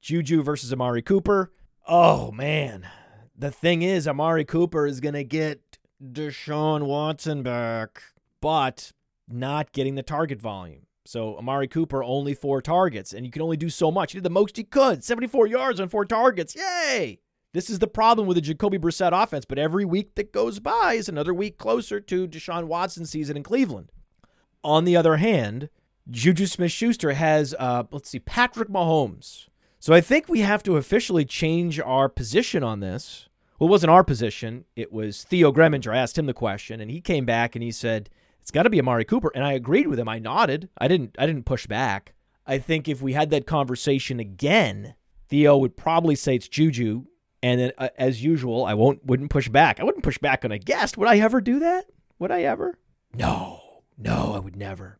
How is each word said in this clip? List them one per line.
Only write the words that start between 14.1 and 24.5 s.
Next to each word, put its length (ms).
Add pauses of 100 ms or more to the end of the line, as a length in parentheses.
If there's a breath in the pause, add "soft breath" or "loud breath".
He 60
did 60
the 60
most 260
he 80
could, 380
seventy-four 440
yards 340
on 80
four 160
targets. 500
Yay! 640 (320)
This 160
is 120
the 80
problem 400
with 80
the 60
Jacoby 360
Brissett 340
offense, 320
but 140
every 260
week 300
that 180
goes 280
by 340
is 140
another 260
week 240
closer 400
to 300
Deshaun 360
Watson's 460
season 260
in 60
Cleveland. 480 (720)